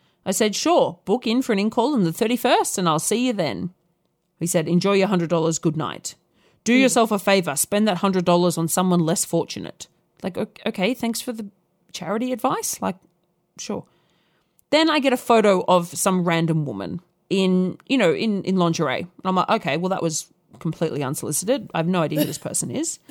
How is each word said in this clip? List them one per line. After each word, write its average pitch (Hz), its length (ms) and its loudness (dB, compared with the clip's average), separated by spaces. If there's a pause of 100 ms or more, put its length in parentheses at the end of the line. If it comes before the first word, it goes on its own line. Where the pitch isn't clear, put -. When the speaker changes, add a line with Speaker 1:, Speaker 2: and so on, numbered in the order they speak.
(260)
Speaker 1:
I 185 60 -2
said, 214 240 0
"Sure, 220 480 2
book - 220 -2
in 233 140 2
for 254 120 -2
an 196 80 2
in-call 233 340 0
on 220 80 4
the 165 100 2
thirty-first 247 680 0
and 180 100 0
I'll 156 100 2
see 233 300 0
you 247 40 0
then." 156 380 -4 (680)
He 170 80 -2
said, 160 200 0
"Enjoy 175 260 2
your 196 140 4
hundred 170 220 0
dollars. 165 300 0
Good 151 160 0
night. - 400 -8 (480)
Do 233 100 2
Speaker 2:
Hmm. 262 80 6
Speaker 1:
yourself 240 300 4
a 202 80 0
favour. 190 340 2
Spend 208 320 0
that 180 120 0
hundred 185 260 0
dollars 175 340 4
on 165 80 0
someone 180 340 2
less 160 240 0
fortunate." - 640 -6 (340)
Like, 185 160 -8
o-, 185 120 -4 (180)
okay, 214 280 -2
thanks 226 260 -4
for 247 120 -8
the 220 140 -10 (460)
charity 220 400 -4
advice. 294 500 -4
Like, 190 140 -4 (600)
sure. - 280 -10 (840)
Then 320 200 4
I 302 80 2
get 262 140 2
a 254 40 0
photo 214 520 4
of 175 180 4 (100)
some 185 280 0
random 165 420 0
woman 98 340 -6 (300)
in, 185 480 2 (100)
you 269 80 0
know, 185 160 4
in, 202 320 -2
in 190 120 0
lingerie. 165 460 0
And - 220 -16
I'm 185 120 0
like, 180 120 0
"Okay, 156 300 0
well, 185 100 -4
that 190 140 -2
was 156 240 -4 (320)
completely 156 440 -4
unsolicited. 160 720 -4
I 165 60 -2
have 160 100 0
no 180 140 2
idea 151 180 -2
who 302 60 2
this - 120 -8
person - 320 -6
is." 294 280 -6 (120)